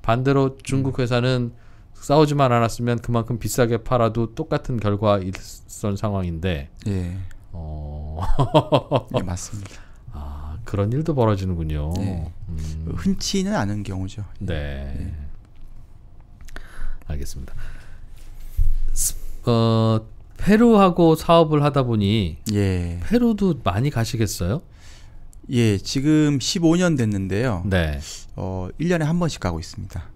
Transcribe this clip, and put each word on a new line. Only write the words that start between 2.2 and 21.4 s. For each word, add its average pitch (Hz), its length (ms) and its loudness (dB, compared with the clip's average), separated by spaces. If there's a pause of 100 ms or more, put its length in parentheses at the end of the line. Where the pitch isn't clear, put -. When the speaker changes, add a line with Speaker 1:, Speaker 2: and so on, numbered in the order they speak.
Speaker 1:
않았으면 120 480 0
그만큼 117 380 -2
비싸게 117 460 0
팔아도 113 500 0
똑같은 143 460 -4
결과 104 380 2
일선 - 800 -6
상황인데. 90 720 -4 (160)
Speaker 2:
예. 92 320 -4 (340)
Speaker 1:
어. 78 680 -10 (920)
<laughs> 120 60 0
Speaker 2:
예, 101 40 -2
맞습니다. 92 480 -8 (420)
Speaker 1:
아, - 520 -10
그런 101 260 -2
일도 156 240 0
벌어지는군요. 87 840 0
Speaker 2:
예. 87 340 -4 (160)
Speaker 1:
음. 80 480 -6
Speaker 2:
흔치는 190 580 -2
않은 104 280 -2
경우죠. 95 420 -8 (160)
Speaker 1:
네. 71 580 -6
Speaker 2:
예. 73 140 -8 (2000)
Speaker 1:
알겠습니다. - 460 -6 (1400)
스-, - 240 0 (320)
어, 113 520 6 (380)
페루하고 196 760 6
사업을 160 480 4